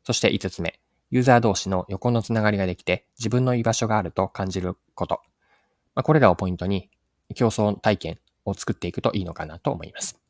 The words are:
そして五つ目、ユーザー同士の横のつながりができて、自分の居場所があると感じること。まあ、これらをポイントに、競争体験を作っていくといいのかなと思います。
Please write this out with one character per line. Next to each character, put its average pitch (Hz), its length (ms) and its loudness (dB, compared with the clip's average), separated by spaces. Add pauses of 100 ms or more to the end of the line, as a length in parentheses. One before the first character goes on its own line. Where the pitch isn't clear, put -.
そ - 100 -4
し - 60 -2
て 107 120 4
五 95 180 -2
つ - 120 -10
目、 85 180 -8 (320)
ユ 127 100 2
ー - 20 4
ザ 123 140 8
ー - 20 8
同 110 160 2
士 - 140 -6
の 92 180 0
横 117 240 -2
の 117 100 2
つ 113 120 -4
な 110 80 2
が 107 100 4
り 104 60 0
が 98 80 0
で 90 100 -2
き - 80 -20
て、 - 220 -2 (120)
自 110 120 -4
分 123 160 2
の 123 100 2
居 117 80 0
場 113 100 2
所 113 140 -2
が 107 100 0
あ 104 40 0
る 85 100 -6
と 95 160 0
感 95 220 -6
じ 92 100 -4
る 90 160 -4 (200)
こ 92 120 -4
と。 - 140 -2 (720)
ま 127 60 -2
あ、 - 20 0
こ 156 100 4
れ 156 60 6
ら 110 120 8
を 87 40 4
ポ 95 120 -4
イ 90 40 -2
ン 87 60 -6
ト 90 80 -6
に、 98 240 -2 (440)
競 120 140 2
争 104 320 0
体 104 180 2
験 80 220 -10 (260)
を 101 80 -2
作 - 200 -6
っ - 20 -8
て - 120 -8
い 87 40 -6
く - 100 -8
と 117 120 0
い 101 80 -2
い 90 40 -6
の 82 80 -10
か 80 120 -10
な 78 140 -14
と 139 120 -4
思 - 140 -8
い - 80 -16
ま - 80 -10
す。 - 180 -8 (100)